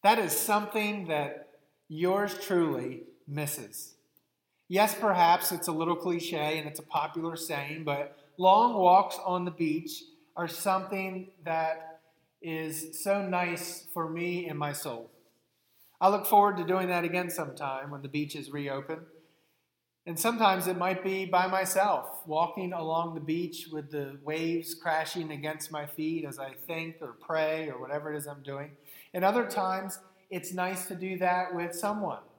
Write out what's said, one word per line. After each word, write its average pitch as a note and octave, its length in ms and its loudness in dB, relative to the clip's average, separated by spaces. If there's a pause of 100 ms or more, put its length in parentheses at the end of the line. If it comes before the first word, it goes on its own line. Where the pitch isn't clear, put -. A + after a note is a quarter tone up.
That A3 160 6
is F3+ 140 0
something G#3 760 0
that D3 400 -4 (400)
yours F#3 560 0
truly C#3 600 0 (220)
misses. C#3+ 680 -8 (760)
Yes, G3+ 260 4
perhaps F3+ 560 6
it's F3+ 180 -4
a E3+ 40 0
little E3 240 2
cliche E3 640 0
and D3+ 100 -6
it's D3 100 -10
a D#3 60 -12
popular E3 520 -2
saying, D#3 480 -6
but C#3+ 320 -4 (220)
long G#3 360 8
walks F#3+ 500 8
on F3+ 200 0
the F3+ 60 -2
beach E3 520 -2 (340)
are E3+ 120 -2
something F#3+ 800 -2 (160)
that D#3+ 560 -2 (400)
is D#3+ 600 -6
so G3+ 180 2
nice F3+ 720 -4
for E3 160 -2
me E3+ 400 -4
and D3+ 100 -6
my D3 140 -2
soul. A#2+ 380 -8 (920)
I F#3 80 8
look G3+ 180 4
forward G3+ 300 8
to F3 80 -2
doing F#3 240 2
that F3 160 2
again F3 260 0
sometime C#3 600 -6
when C#3+ 120 -12
the C#3 60 -10
beach D3 260 -4
is C#3 160 -10
reopened. C#3+ 560 -6 (1000)
And E3+ 140 -8
sometimes G#3 480 2
it F#3 100 0
might F#3 280 0
be F#3+ 220 -2
by F3+ 200 4
myself, F#3+ 800 0
walking E3+ 460 -2
along E3 420 -2
the D#3+ 60 -8
beach E3 500 -6
with D3 220 -10
the C#3+ 320 -6
waves E3 500 -2
crashing D#3+ 560 -2
against D3+ 400 -6
my D3+ 160 -6
feet D#3 380 -4
as C3+ 160 -10
I C3+ 140 -10 (120)
think E3 340 -6
or B2 200 -10
pray D#3+ 480 0
or B2+ 120 -8
whatever D3 320 -6
it D3+ 40 -4
is C#3+ 100 -8
I'm C#3+ 160 -12
doing. C#3 300 -10 (420)
And F#3 100 0
other A3 220 6
times, F#3+ 540 -2 (280)
it's F3+ 240 -8
nice F#3 340 -2
to F#3+ 100 -8
do F#3 220 -4
that F3+ 360 2
with E3+ 180 -4
someone G3+ 460 -2 (200)